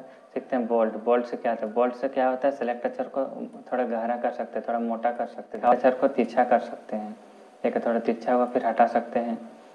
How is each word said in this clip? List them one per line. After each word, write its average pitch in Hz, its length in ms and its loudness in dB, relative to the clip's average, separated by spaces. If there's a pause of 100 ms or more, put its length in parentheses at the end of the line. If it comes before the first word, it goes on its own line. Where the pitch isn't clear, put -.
(340)
सीखते 131 220 -4
हैं 120 100 -2
bold। 113 260 2 (120)
bold 120 200 4
से - 120 -8
क्या 117 160 -2
होता 113 140 -4
है, 107 60 -6
Bold 123 220 2
से - 140 -4
क्या 131 200 0
होता 127 200 0
है, 139 60 0
Select 120 320 -4
अक्षर 127 220 -4
को 135 160 -2 (400)
थोड़ा 123 200 -2
गहरा 117 320 -2
कर 120 160 -2
सकते - 260 -6
हैं, 110 100 -8
थोड़ा 120 120 0
मोटा 117 320 0
कर 117 140 -4
सकते - 320 -12
हैं, 104 80 -8
अक्षर 123 260 6
को 139 160 2
तिरछा 123 360 2
कर 120 160 4
सकते - 360 -10
हैं, 107 200 -8 (500)
एक 113 100 0
थोड़ा 113 240 0
तिरछा 117 320 -2
हुआ 123 140 4
फिर 123 200 0
हटा 117 220 6
सकते 120 320 0
हैं। 117 180 -2 (360)